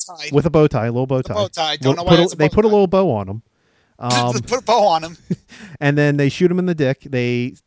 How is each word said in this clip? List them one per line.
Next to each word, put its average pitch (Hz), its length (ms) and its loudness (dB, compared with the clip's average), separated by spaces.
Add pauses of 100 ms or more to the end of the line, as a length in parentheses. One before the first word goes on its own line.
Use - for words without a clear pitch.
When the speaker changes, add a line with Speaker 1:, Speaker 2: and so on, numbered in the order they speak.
Speaker 1:
tie. 151 260 -14
Speaker 2:
with 143 120 2
a 170 40 0
bow 151 180 4
tie, 117 200 -2
a 120 40 -2
little 123 160 -2
bow 131 100 -2
Speaker 1:
With 131 100 -4
a - 20 -8
Speaker 2:
tie. - 60 -8
Speaker 1:
bow 202 120 0
tie. 156 300 -4
Don't 135 140 0
Speaker 2:
Little, 170 140 -4
Speaker 1:
know 185 40 0
Speaker 2:
put 170 80 8
Speaker 1:
why 170 40 6
Speaker 2:
a, - 40 4
Speaker 1:
it's 185 80 -4
a - 20 -14
Speaker 2:
they 151 140 2
Speaker 1:
bow - 60 -4
Speaker 2:
put 214 100 4
a - 20 2
Speaker 1:
tie. 214 40 2
Speaker 2:
little 202 160 4
bow 190 240 0
on 101 180 -6
him. 107 120 -12 (300)
Speaker 1:
<laughs> - 300 -20
Just 123 140 -2
Speaker 2:
Um, 123 280 0
Speaker 1:
put 254 160 -4
a - 40 -10
bow 220 200 2
on 165 200 2
him. 165 140 -16 (300)
Speaker 2:
<laughs> 180 320 -20
and 143 180 0
then 147 200 2
they 143 120 2
shoot 175 220 2
him 180 80 -2
in 180 80 -2
the 175 80 -2
dick. 139 340 -2
They 123 460 -4 (120)